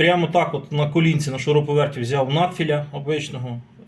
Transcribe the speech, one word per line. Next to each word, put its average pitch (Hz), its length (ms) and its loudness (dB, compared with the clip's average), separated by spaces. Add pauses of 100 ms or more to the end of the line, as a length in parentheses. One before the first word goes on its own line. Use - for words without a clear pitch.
прямо 170 260 4
так 165 280 0
от - 180 -8
на 147 160 0
колінці 160 420 2
на 131 80 -4
шуруповерті 147 640 0
взяв 131 320 0
надфіля 156 600 0
обичного. 139 680 -6 (280)